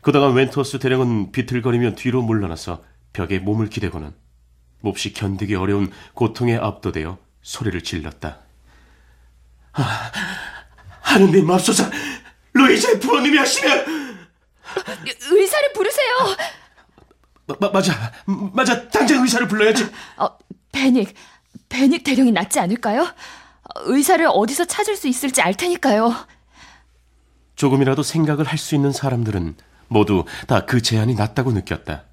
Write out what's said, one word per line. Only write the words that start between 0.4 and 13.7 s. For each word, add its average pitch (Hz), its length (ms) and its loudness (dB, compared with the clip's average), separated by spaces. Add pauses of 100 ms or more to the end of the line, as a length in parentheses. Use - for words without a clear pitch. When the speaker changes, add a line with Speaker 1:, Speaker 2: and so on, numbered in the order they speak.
Speaker 1:
대령은 123 520 0
비틀거리며 120 640 0
뒤로 127 280 -2
물러나서 92 600 -4 (300)
벽에 98 260 -4
몸을 104 300 -2
기대고는 82 420 -8 (680)
몹시 101 320 -6
견디기 98 420 -4
어려운 98 360 0 (220)
고통에 117 440 0
압도되어 87 600 -6 (240)
소리를 90 420 -6
질렀다. 78 560 -10 (1300)
아, 107 380 -4 (920)
하느님 190 460 6
맙소사! - 420 2 (640)
루이자의 403 460 4
부모님이 285 380 2
하시면! - 480 0 (1500)